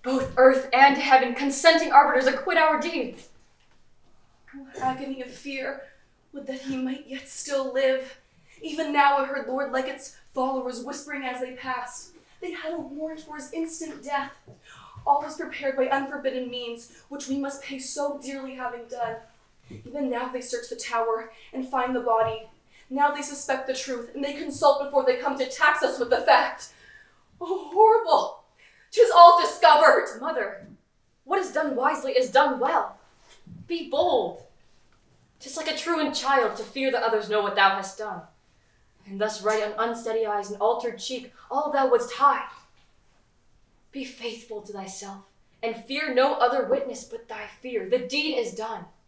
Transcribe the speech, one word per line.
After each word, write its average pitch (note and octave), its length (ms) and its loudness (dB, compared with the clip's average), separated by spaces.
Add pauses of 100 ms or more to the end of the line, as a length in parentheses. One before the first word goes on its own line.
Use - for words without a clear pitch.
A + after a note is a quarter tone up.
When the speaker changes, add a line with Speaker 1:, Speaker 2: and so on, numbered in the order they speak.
Speaker 1:
Both B3+ 340 -2
earth C4 360 6
and C4+ 240 6
heaven, B3+ 380 4
consenting D#4+ 580 4
arbiters, C4+ 340 0
acquit E4+ 320 0
our D#4 220 4
deeds." A#3 480 -8 (1300)
Speaker 2:
Oh, C4+ 100 -16 (140)
agony C4 420 -4
of B3 80 -12
fear. C4+ 520 -10 (500)
Would C#4 140 -14
that C4 160 -8
he C4+ 140 -6
might C4 300 -6
yet C4 220 -12
still C4+ 440 -4
live. C4 460 -2 (440)
Even D4+ 300 -6
now C#4+ 260 4
I C4+ 80 0
heard C4+ 220 -8
Lord C4 240 -4
Legate's C4 440 -6 (180)
followers B3+ 480 -4
whispering C#4 420 -10
as B3+ 160 -8
they B3+ 120 -8
passed. B3 600 -10 (280)
They F4 120 -10
had D#4+ 220 -8
a E4 40 -6
warrant D#4 420 -10
for D4+ 160 -16
his C4+ 160 -12
instant D#4+ 500 -8
death. C#4 300 -6 (760)
All C#4+ 160 2
was D4 140 -10
prepared C#4 400 -6
by C4 80 2
unforbidden C4+ 680 -4
means, A#3+ 420 -10 (160)
which C#4+ 200 -12
we C4+ 100 -4
must C#4 240 -6
pay C4+ 160 -12
so C#4+ 400 -6
dearly C4 360 -12
having A#3+ 340 -10
done. A#3 280 -6 (540)
Even C4 400 -6
now B3 180 -4
they B3 120 -6
search A#3 280 -8
the B3 80 -10
tower A3+ 560 -4 (200)
and C4 160 -8
find B3+ 260 -2
the A#3 60 -2
body. A3 480 -2 (420)
Now C#4+ 200 2
they D4 120 -6
suspect C4+ 440 -4
the C4 80 -4
truth, A#3+ 400 -8
and C#4 80 -8
they C#4+ 120 -6
consult C#4+ 500 2
before C#4 200 0
they B3 120 4
come C4 220 -4
to B3+ 100 -2
tax D4 340 2
us B3+ 160 -2
with A#3+ 120 -4
the B3 100 4
fact. - 520 2 (680)
Oh, F4 320 -6
horrible! G#4+ 720 4 (460)
'Tis - 200 6
all E4+ 300 12
discovered! D4+ 800 6
Speaker 1:
Mother, B3+ 460 -6 (580)
what F4+ 140 0
is - 140 -4
done C#4+ 240 0
wisely C#4 360 0
is B3+ 180 2
done C4+ 280 4
well. D4+ 400 -2 (680)
Be E4+ 220 -6
bold. D4 540 0 (1000)
'Tis - 160 -12
like D#4+ 140 -6
a D4+ 60 -6
truant D#4+ 380 -2
child B3 420 2
to A3 80 -12
fear C4+ 260 -4
that A#3 120 0
others A3 260 0
know G#3+ 140 0
what G3 140 -2
thou G3 200 6
hast - 220 -10
done, G3 240 -10 (840)
and G3 160 -12
thus G#3+ 220 -4
write G#3+ 200 0
on A3+ 260 -4
unsteady A3+ 380 -4
eyes G3+ 240 -4
an G3+ 100 -10
altered A#3 380 0
cheek - 340 -10 (180)
all C#4+ 200 0
thou C4+ 180 2
wouldst A#3 260 2
hide. - 340 4 (1400)
Be C4+ 120 -8
faithful A3+ 580 -12
to G#3 100 -16
thyself, G3 520 -12 (380)
and A3+ 220 -6
fear C#4 300 -6
no B3 200 4
other B3 320 2
witness B3+ 380 -2
but - 240 -16
thy G#3 180 -12 (140)
fear. A3 280 -6
The B3 100 2
deed D4 400 -4
is G3+ 160 -6
done. G#3+ 320 -10 (220)